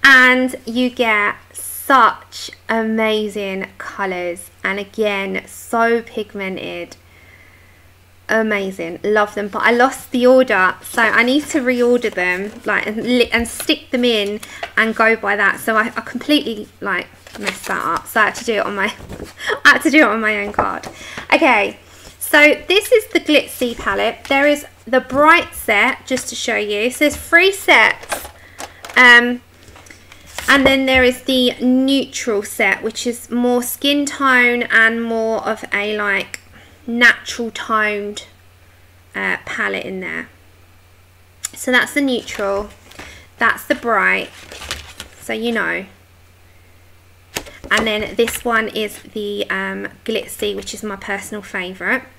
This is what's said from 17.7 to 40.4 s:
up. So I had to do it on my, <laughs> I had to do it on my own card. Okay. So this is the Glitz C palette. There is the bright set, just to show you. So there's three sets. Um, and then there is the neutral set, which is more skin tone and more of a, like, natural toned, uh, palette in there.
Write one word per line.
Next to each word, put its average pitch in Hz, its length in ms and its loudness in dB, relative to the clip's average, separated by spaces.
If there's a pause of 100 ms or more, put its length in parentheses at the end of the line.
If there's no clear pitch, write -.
up. 165 220 -4
So 233 140 0
I 208 60 4
had 208 100 -4
to - 80 -12
do 226 100 -2
it 202 120 0
on 208 80 -6
my, 190 180 -4 (360)
<laughs> - 360 -6
I - 60 8
had - 120 2
to 320 80 2
do 277 80 4
it 254 100 6
on 220 120 -2
my 214 240 -2
own 208 80 -8
card. - 340 -4 (460)
Okay. 214 460 2 (400)
So 294 500 4
this 403 240 2
is 427 160 4
the 339 120 0
Glitz 302 280 2
C 240 260 -4
palette. 208 540 -4
There 277 180 4
is 294 180 0 (220)
the 254 140 2
bright 302 520 4
set, 220 540 0
just 254 220 -4
to 233 80 -10
show 226 200 -4
you. 208 340 -2
So - 100 -8
there's 294 160 2
three 359 340 4
sets. - 760 0 (680)
Um, 240 440 8 (1080)
and 269 180 6
then 269 200 4
there 262 180 4
is 247 180 2
the 254 380 2
neutral 254 840 0
set, 208 400 -2
which - 240 -6
is 233 240 -6
more 247 320 0
skin 285 420 -2
tone 247 600 2
and 226 380 2
more 226 440 -2
of 220 260 -6
a, 208 240 -4
like, 202 420 -4 (460)
natural 240 640 0
toned, 208 760 -2 (880)
uh, 190 300 -2
palette 202 400 -6
in 185 160 -8
there. 165 280 -10 (1300)